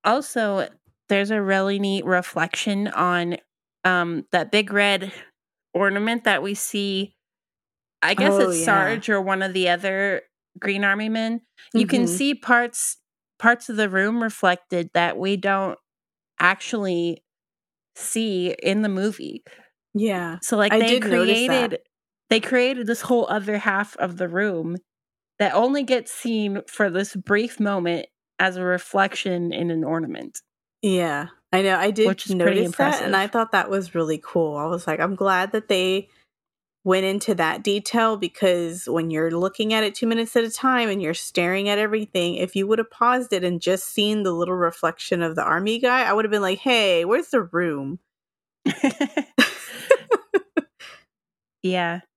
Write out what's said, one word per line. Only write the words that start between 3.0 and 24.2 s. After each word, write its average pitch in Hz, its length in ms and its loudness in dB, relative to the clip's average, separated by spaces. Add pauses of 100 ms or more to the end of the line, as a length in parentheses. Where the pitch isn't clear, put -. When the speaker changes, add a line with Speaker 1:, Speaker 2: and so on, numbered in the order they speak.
Speaker 1:
um, 175 480 0
that 170 200 0
big 208 200 2
red 202 400 2 (640)
ornament 202 520 0
that 190 180 2
we 196 100 -4
see. 202 640 -4 (840)
I 170 120 2
guess 202 200 4
Speaker 2:
Oh, 190 160 4
Speaker 1:
it's 170 100 0
Speaker 2:
yeah. 165 60 -2
Speaker 1:
Sarge 208 440 2
or 202 120 2
one 190 200 0
of 190 120 -4
the 180 160 2
other 190 520 0 (380)
Green 202 240 -2
Army 202 260 0
men. 226 320 -2 (320)
You 226 140 4
can 240 180 2
Speaker 2:
Mm-hmm. 175 120 -2
Speaker 1:
see 277 180 0
parts, - 640 0 (420)
parts 240 300 2
of 220 80 -4
the 214 120 2
room 202 320 0
reflected 180 720 -2
that 170 240 2
we 196 200 -2
don't 196 420 -2 (600)
actually 180 840 0 (720)
see 190 680 -2
in 196 220 0
the 208 60 0
movie. 190 540 -4 (520)
Speaker 2:
Yeah, 180 460 -2
Speaker 1:
So, - 160 0
like, 208 160 4
Speaker 2:
I 220 60 6
Speaker 1:
they 226 60 4
Speaker 2:
did 233 200 4
notice 226 400 4
that. 254 260 2
Speaker 1:
created, - 80 -6 (500)
they 220 100 4
created 247 480 0
this 233 140 -2
whole 240 280 2
other 208 300 -2
half 202 380 -2
of 175 200 -4
the 185 100 -2